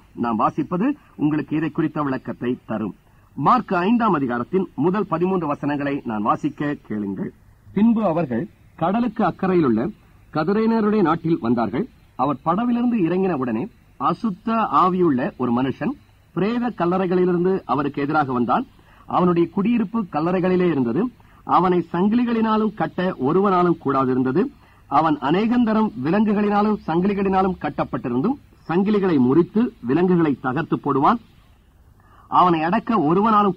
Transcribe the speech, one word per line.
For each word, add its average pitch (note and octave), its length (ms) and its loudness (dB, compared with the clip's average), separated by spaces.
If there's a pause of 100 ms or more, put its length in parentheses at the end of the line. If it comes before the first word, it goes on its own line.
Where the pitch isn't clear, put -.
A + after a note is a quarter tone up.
(140)
நாம் A#2 240 -2
வாசிப்பது F3 580 -2 (180)
உங்களுக்கு D3 420 -2
இதை D#3+ 140 -2
குறித்த D#3 320 -4
விளக்கத்தை B2+ 640 -4
தரும். A2 280 -6 (400)
மார்க் G3+ 380 0
ஐந்தாம் G#3 400 0
அதிகாரத்தின் C3+ 600 -2
முதல் F#3 320 0
பதிமூன்று F3 400 -2
வசனங்களை C#3+ 580 -4
நான் G#2+ 180 -4
வாசிக்க C#3+ 540 -2 (100)
கேளுங்கள். G#2 460 -6 (400)
பின்பு A3 320 2
அவர்கள் D#3 440 -2 (280)
கடலுக்கு G#3+ 480 0
அக்கறையிலுள்ள D#3+ 680 0 (440)
கதரேனருடைய G#3+ 680 2
நாட்டில் E3 380 2
வந்தார்கள். A#2+ 480 -2 (300)
அவர் C3+ 260 0
படவிலிருந்து A#3+ 520 0
இறங்கின F#3 360 0
உடனே B2+ 360 -4 (280)
அசுத்த F3 560 -4 (200)
ஆவியுள்ள E3 640 2
ஒரு B2 260 0
மனுஷன் C3+ 280 -4 (420)
பிரேத A#3 440 -2
கல்லறைகளிலிருந்து F3+ 880 0
அவருக்கு C#3+ 380 -2
எதிராக C#3+ 300 0
வந்தான். B2+ 340 0 (400)
அவனுடைய E3+ 440 2
குடியிருப்பு A3+ 520 -2 (100)
கல்லறைகளிலே F3+ 580 0
இருந்தது. C#3 400 0 (340)
அவனை F3 480 2
சங்கிலிகளினாலும் A3 840 0
கட்ட F3 440 -4
ஒருவனாலும் F3 640 2
கூடாதிருந்தது. C3 640 0 (400)
அவன் D#3 300 2
அநேகந்தரம் A3 760 0 (120)
விலங்குகளினாலும் G#3 720 2 (100)
சங்கிலிகளினாலும் F#3+ 760 0
கட்டப்பட்டிருந்தும் C#3+ 760 -4 (300)
சங்கிலிகளை F#3+ 500 2
முறித்து E3 600 2
விலங்குகளை E3 600 2
தகர்த்து C#3 360 -4
போடுவான். D3 420 2 (1120)
அவனை E3+ 340 4
அடக்க A3 380 0
ஒருவனாலும் G3+ 560 2